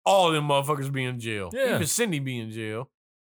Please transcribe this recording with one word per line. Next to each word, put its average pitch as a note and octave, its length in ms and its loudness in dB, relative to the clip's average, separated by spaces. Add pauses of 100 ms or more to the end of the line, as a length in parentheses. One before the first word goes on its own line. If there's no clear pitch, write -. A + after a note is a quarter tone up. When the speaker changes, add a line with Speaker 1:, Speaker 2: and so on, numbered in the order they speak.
Speaker 1:
all F#3 280 6
them D3 160 0
motherfuckers C#3 440 2
be C3+ 120 -2
in B2+ 160 -4
jail. G#2+ 320 -6
Speaker 2:
Yeah. B3 240 0
Speaker 1:
Even E3+ 100 0
Cindy G3 320 0
be C3+ 200 -6
in A2 120 -8
jail. A2 400 -8 (420)